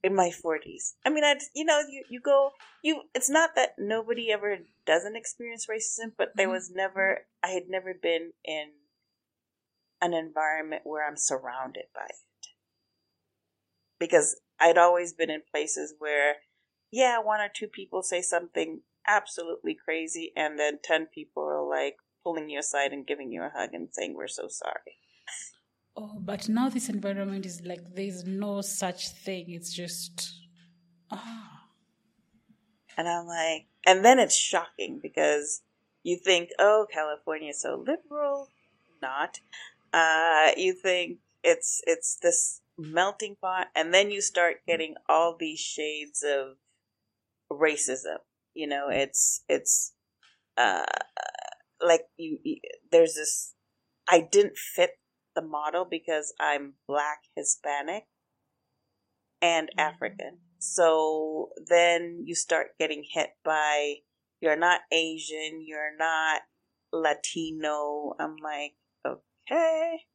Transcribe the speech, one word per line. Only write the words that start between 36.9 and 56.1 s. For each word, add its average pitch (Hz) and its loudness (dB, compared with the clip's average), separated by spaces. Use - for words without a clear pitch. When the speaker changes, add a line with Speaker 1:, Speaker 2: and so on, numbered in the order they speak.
Speaker 1:
California 156 -4
is - -8
so 156 -4
liberal." 285 -4
Not. 139 -6
Uh, 160 6
you 185 2
think 180 0
it's, 165 2
it's - 0
this - 2
melting 190 -2
pot, 185 -4
and 160 0
then 202 -2
you 202 -6
start 175 0
getting 160 -4
all 165 2
these 160 -8
shades 151 -8
of 135 -2
racism. 143 0
You 156 -6
know, 143 -2
it's, - 0
it's, - 0
uh, 98 2
like, 165 6
you, 156 -8
you, - -4
there's 165 8
this, - -6
I 175 10
didn't 196 4
fit - 0
the 160 0
model 156 -4
because 160 -4